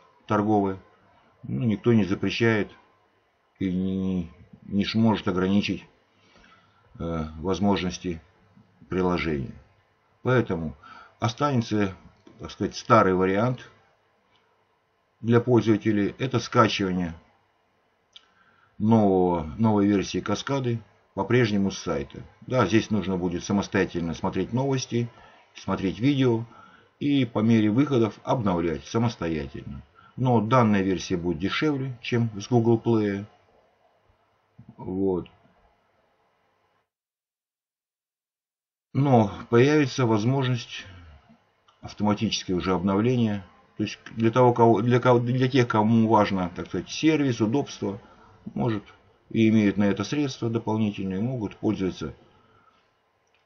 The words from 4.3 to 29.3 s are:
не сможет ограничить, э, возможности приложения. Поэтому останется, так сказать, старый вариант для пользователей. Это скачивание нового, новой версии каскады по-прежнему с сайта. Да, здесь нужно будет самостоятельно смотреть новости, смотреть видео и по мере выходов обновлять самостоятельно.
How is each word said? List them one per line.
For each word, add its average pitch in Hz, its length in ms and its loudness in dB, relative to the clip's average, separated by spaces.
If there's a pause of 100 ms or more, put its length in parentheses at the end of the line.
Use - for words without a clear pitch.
не 98 220 -2
сможет 110 420 0
ограничить, 95 580 0 (1120)
э, 82 260 -6 (140)
возможности 90 840 -2 (680)
приложения. 80 680 -2 (640)
Поэтому 101 540 -2 (440)
останется, 113 760 -2 (440)
так 85 120 -16
сказать, 98 240 -6
старый 104 380 4
вариант 98 560 0 (1500)
для 117 180 4
пользователей. 107 800 2
Это 123 200 -2
скачивание 92 760 0 (1600)
нового, 95 640 2 (140)
новой 107 300 2
версии 98 320 0
каскады 120 600 -4 (320)
по-прежнему 101 580 0
с 92 60 -8
сайта. 73 440 -8 (260)
Да, 123 180 0
здесь 101 240 2
нужно 95 280 -2
будет 87 260 -4
самостоятельно 87 720 -2
смотреть 92 400 -4
новости, 127 560 -2 (460)
смотреть 92 440 -4
видео 127 460 2 (540)
и 139 260 0
по 123 140 -4
мере 110 300 4
выходов 120 540 2
обновлять 87 600 -2
самостоятельно. 80 960 -4 (360)